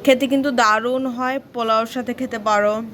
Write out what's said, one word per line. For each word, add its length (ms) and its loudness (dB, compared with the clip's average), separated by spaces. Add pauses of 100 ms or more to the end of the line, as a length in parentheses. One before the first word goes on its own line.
খেতে 240 4
কিন্তু 240 0
দারুণ 540 2
হয়, 340 -4 (140)
পোলাওর 320 0
সাথে 280 -6
খেতে 260 -6
পারো 440 2 (100)